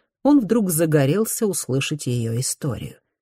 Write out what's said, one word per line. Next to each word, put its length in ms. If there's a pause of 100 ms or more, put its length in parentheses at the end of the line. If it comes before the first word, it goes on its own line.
(220)
он 180
вдруг 300
загорелся 760
услышать 600
ее 320
историю. 640 (220)